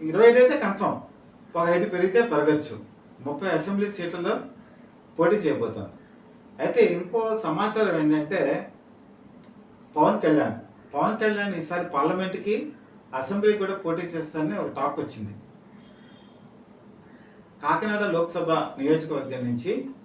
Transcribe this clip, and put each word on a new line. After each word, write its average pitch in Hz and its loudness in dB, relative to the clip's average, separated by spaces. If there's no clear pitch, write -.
ఇరవై 180 6
ఐదు 240 8
అయితే 254 6
కన్ఫర్మ్, 196 -2
ఒక 170 2
ఐదు 175 2
పెరిగితే 190 4
పెరగచ్చు. 151 0
ముప్పై 151 -4
అసెంబ్లీ 196 0
సీట్లలో 175 -4
పోటీ 170 4
చేయబోతాం. 110 -2
అయితే 175 2
ఇంకో 214 2
సమాచారం 196 0
ఏంటంటే 151 0
పవన్ 165 4
కళ్యాణ్, 151 2
పవన్ 202 0
కళ్యాణ్ 202 0
ఈసారి 170 -6
పార్లమెంట్కి 185 -2
అసెంబ్లీకి 202 0
కూడా 190 -2
పోటీ 170 -4
చేస్తారని 165 -4
ఒక - -4
టాక్ 143 -4
వచ్చింది. 104 -10
కాకినాడ 208 0
లోక్సభ 165 -2
నియోజకవర్గం 135 -2
నుంచి 175 -4